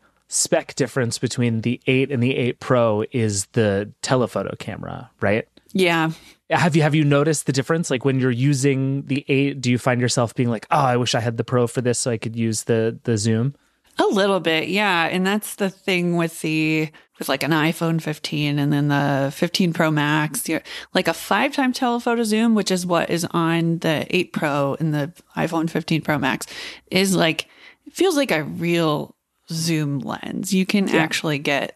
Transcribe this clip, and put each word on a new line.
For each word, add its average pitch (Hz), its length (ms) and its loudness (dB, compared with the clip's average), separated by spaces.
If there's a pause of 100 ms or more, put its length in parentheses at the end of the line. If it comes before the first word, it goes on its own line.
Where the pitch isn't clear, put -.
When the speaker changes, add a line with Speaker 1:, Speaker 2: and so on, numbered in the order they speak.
(300)
Speaker 1:
spec - 460 -2
difference 123 420 -2
between 120 440 0
the - 260 -2
eight 131 240 2
and 123 120 0
the 131 120 2
eight 123 240 -2
Pro 113 520 2
is 107 420 -2
the 104 380 0 (100)
telephoto 117 560 -2
camera, 87 520 -12 (120)
right? 104 260 0 (260)
Speaker 2:
Yeah. 170 380 2 (380)
Speaker 1:
Have 156 260 2
you, 160 60 6
have 147 140 4
you 156 80 4
noticed 143 420 2
the 147 80 0
difference? 165 380 -2
Like, 127 140 -2
when 135 140 2
you're 127 120 2
using 135 720 0
the 139 240 -4
eight, 139 340 0
do 123 80 0
you 123 80 4
find 123 240 0
yourself 120 320 0
being 120 160 0
like, 110 220 -4
"Oh, 170 80 2
I 127 180 2
wish 123 160 0
I 127 60 0
had 113 180 -2
the 117 60 -2
Pro 123 240 0
for 127 140 -4
this 120 180 0
so - 100 -4
I 113 80 0
could 113 200 -6
use 113 260 -2
the, 113 400 0
the 117 140 0
zoom"? 113 360 0 (460)
Speaker 2:
A 370 60 2
little 196 340 2
bit, 160 300 0
yeah. 180 380 0
And 185 180 -2
that's 208 300 -2
the 196 160 -2
thing 175 460 0
with 165 240 -2
the, 156 480 0 (280)
with, - 120 -8
like, 135 120 0
an 139 100 0
iPhone 165 500 2
fifteen 147 580 -4
and 143 120 0
then 147 180 2
the 143 460 0
fifteen 165 380 0
Pro 160 180 2
Max, 151 560 0
you're, 160 140 -2 (320)
like, 185 140 0
a 165 60 2
five-time 254 600 0
telephoto 240 500 0
zoom, 220 300 2
which 208 160 2
is 180 160 0
what 175 240 0
is 170 220 -2
on 165 480 2
the 147 260 0 (100)
eight - 180 -2
Pro 143 460 0
and 156 140 0
the 147 180 -2 (240)
iPhone 165 340 0
fifteen 156 320 -2
Pro 151 180 -2
Max, 131 260 -2 (460)
is, 190 240 2
like, 165 320 0 (400)
it 285 60 -20
feels 359 220 2
like 277 160 2
a 156 120 0
real 170 720 -2 (360)
zoom 156 480 -2
lens. - 540 -6
You 185 120 2
can 196 220 2
Speaker 1:
Yeah. - 100 2
Speaker 2:
actually 160 420 0
get, 143 360 -2